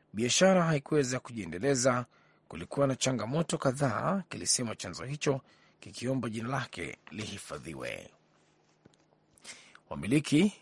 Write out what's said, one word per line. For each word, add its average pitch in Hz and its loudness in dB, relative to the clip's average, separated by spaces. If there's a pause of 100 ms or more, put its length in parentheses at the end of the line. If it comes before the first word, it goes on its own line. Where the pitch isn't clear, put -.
(120)
Biashara 175 6
haikuweza 143 2
kujiendeleza, 120 0 (420)
kulikuwa 135 0
na 131 0
changamoto 131 0
kadhaa, 139 0
kilisema 110 -2
chanzo 90 -10
hicho 135 -2 (400)
kikiomba 123 -4
jina 113 -6
lake 117 -6 (120)
lihifadhiwe. 71 -10 (1800)
Wamiliki 139 2